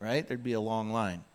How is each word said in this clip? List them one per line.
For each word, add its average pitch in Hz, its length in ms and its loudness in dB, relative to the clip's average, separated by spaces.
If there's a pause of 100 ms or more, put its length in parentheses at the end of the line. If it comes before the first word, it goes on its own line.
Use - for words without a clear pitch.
right? 123 260 0
There'd 123 160 -4
be 123 100 0
a 113 60 2
long 110 320 0
line. 98 320 0 (120)